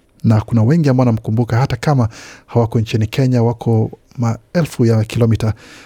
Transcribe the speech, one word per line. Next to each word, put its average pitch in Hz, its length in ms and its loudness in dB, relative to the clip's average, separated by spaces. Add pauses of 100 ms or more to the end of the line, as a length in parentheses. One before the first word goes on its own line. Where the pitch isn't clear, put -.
(240)
Na 110 160 4
kuna 113 220 0
wengi 147 260 2
ambao 127 180 2
wanamkumbuka, 113 500 -2
hata 131 200 -2
kama 131 320 0 (380)
hawako 117 340 0
nchini 110 260 -2
Kenya, 127 360 0
wako 113 480 0 (280)
maelfu 120 680 -2
ya 113 200 2
kilomita, 113 480 0 (340)